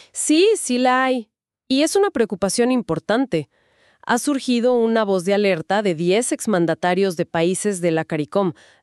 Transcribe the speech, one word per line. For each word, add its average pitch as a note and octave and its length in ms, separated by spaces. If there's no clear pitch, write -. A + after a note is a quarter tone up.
Sí, E4+ 460
sí - 180
la B3+ 280
hay. B3+ 260
Y C4+ 160
es D#4 140
una G4+ 140
preocupación A3+ 600
importante. G3+ 800
Ha A#3+ 120
surgido B3 560
una A3+ 280
voz F#3+ 220
de G3 80
alerta G3 480
de G3 140
diez F3+ 360
exmandatarios F3+ 880
de E3+ 80
países F3+ 560
de E3+ 100
la D#3+ 140
caricom, E3 480